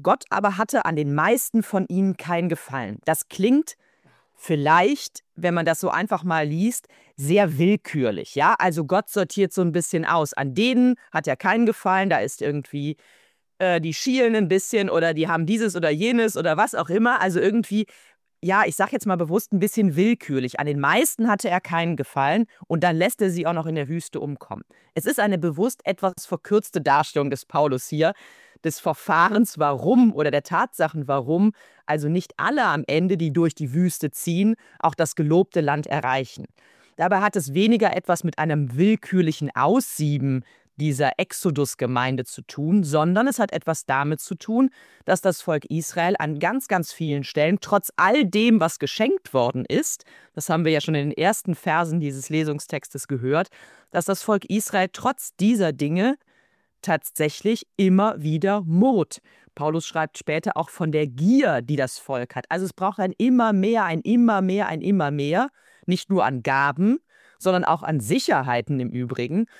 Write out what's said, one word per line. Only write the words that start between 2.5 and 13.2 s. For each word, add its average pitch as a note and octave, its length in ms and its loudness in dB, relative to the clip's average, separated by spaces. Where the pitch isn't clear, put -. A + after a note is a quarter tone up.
Das - 240 -2
klingt B3 460 2
vielleicht, E3+ 880 0
wenn F3 200 -2
man E3 120 0
das E3 140 0
so F3+ 100 -2
einfach F#3 320 -4
mal D#3+ 240 -2
liest, F3 400 -4
sehr D3+ 420 2
willkürlich, C#3+ 800 0
ja? E3+ 240 4
Also E3 240 0
Gott F#3 240 0
sortiert F#3+ 440 -2
so F#3+ 100 0
ein E3+ 100 0
bisschen E3+ 320 -2
aus. D#3+ 300 0
An C#3 200 -6
denen B3 400 4
hat D#3+ 160 -4
er C3+ 100 -2
keinen A3 300 2
Gefallen, G3 440 0
da D3+ 80 2
ist G#2+ 220 -4
irgendwie, C#3+ 560 -6